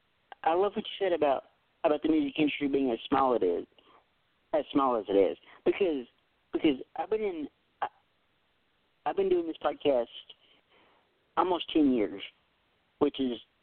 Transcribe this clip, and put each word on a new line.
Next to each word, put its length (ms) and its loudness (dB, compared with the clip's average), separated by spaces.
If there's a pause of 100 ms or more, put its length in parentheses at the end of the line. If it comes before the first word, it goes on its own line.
(440)
I 100 2
love 220 0
what 80 -6
you 140 -12
said 140 0
about, 320 0 (400)
about 180 2
the 60 -2
music 300 0
industry 300 0
being 220 0
as 80 -2 (100)
small 260 2
it 80 0
is, 240 0 (880)
as 180 0
small 240 2
as 120 -2
it 80 2
is, 200 4 (280)
because, 420 0 (460)
because 280 0 (160)
I've 140 -6
been 120 -2
in, 260 -6 (340)
I, 60 -6 (1160)
I've 120 -4
been 120 2
doing 180 2
this 160 -8
podcast 440 0 (1300)
almost 360 -2
ten 200 4
years, 300 -2 (800)
which 180 -2
is 200 -4 (240)